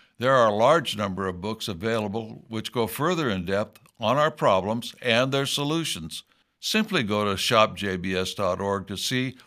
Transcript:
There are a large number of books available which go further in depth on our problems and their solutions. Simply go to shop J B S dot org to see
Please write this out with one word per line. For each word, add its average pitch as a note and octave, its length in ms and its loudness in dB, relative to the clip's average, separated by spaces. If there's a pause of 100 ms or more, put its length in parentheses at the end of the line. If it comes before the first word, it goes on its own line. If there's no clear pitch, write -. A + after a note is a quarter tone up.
(180)
There C3 160 4
are A#2+ 140 8
a G2+ 60 4
large C3 420 4
number G2 300 -2
of F2+ 140 -4
books G#2+ 260 -6
available A2 800 -4
which A2 220 -8
go A#2 160 -2
further D#3 420 -2
in F#2 160 -2
depth G2 360 -2 (180)
on A#2 200 2
our D3+ 120 2
problems A2+ 720 2
and B2 300 2
their C#3 140 0
solutions. C#3+ 760 -4 (380)
Simply G#3+ 420 0
go G#2 220 0
to G2+ 120 0
shop A2 400 4
J F#2+ 200 -2
B F#2 180 -4
S F#2 200 -2
dot F#2 260 -2
org G2 260 -2
to G2+ 100 -8
see B2+ 400 -4 (100)